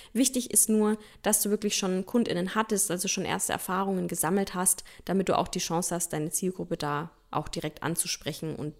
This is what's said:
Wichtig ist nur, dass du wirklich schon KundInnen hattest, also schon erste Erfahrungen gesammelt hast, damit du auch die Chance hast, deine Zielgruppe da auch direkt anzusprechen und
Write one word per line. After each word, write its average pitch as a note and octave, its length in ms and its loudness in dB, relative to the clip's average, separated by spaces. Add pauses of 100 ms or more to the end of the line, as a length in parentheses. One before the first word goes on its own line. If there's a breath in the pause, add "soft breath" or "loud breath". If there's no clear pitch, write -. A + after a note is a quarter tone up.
(140 loud breath)
Wichtig B3 360 2
ist - 180 4
nur, G#3+ 300 4 (240 loud breath)
dass G#3+ 220 4
du G3+ 80 2
wirklich G3+ 260 0
schon F#3 300 0
KundInnen F#3 480 2
hattest, A3 340 2
also F3+ 180 -2
schon F#3 160 0
erste - 300 0
Erfahrungen F#3 540 0
gesammelt F#3 480 0
hast, F#3 280 0 (220 loud breath)
damit F#3+ 240 2
du - 80 4
auch F3+ 100 2
die - 120 -6
Chance E3+ 340 0
hast, E3+ 180 -4
deine D#3 200 -2
Zielgruppe F3+ 440 -4
da D3 360 -4 (180)
auch - 180 -4
direkt - 360 -6
anzusprechen D#3 720 -4
und D3+ 240 -6